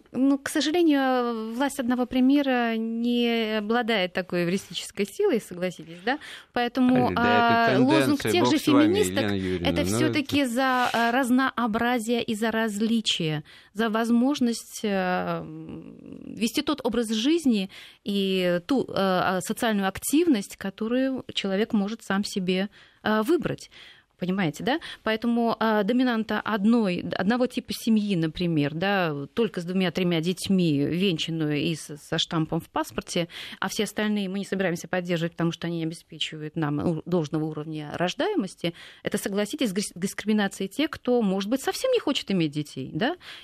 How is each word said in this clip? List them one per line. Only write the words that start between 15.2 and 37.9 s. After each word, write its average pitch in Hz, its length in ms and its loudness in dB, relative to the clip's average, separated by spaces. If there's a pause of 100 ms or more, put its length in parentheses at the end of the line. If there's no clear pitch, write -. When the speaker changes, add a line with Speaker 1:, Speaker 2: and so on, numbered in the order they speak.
Speaker 1:
м, 160 540 -14 (400)
вести 226 260 0
тот 294 240 -4
образ 226 240 0
жизни 226 600 2 (320)
и 190 640 0
ту, 262 220 2
а, 185 480 2
а, 180 40 0
социальную 214 460 0
активность, 269 680 2
которую 247 760 -2
человек 196 400 -2
может 208 300 -2
сам 196 200 0
себе, 185 460 -2 (320)
а, 214 220 2
выбрать. - 480 -2 (480)
Понимаете, 185 440 -2
да? 254 160 0 (240)
Поэтому, 233 560 0
а, 214 240 2
доминанта 226 580 0
одной, 214 640 2 (100)
одного 240 300 2
типа 247 260 -6
семьи, 208 440 2
например, 160 580 0
да, 170 600 0
только 214 260 0
с - 20 -10
двумя-тремя 175 580 0
детьми, 170 640 2
венчанную 160 800 0
и 160 140 -2
с-, 147 220 -12
со - 200 -6
штампом 160 420 -2
в - 80 -8
паспорте, - 600 -4 (320)
а - 100 -4
все - 140 -4
остальные 208 440 -2
мы 190 120 -6
не 190 60 -6
собираемся 180 420 -2
поддерживать, 175 460 -2
потому 165 180 0
что - 160 -8
они 170 100 -4
не 165 60 -4
обеспечивают 156 720 -8
нам 147 240 0
у-, 160 260 -2
должного 160 400 0
уровня 151 480 -8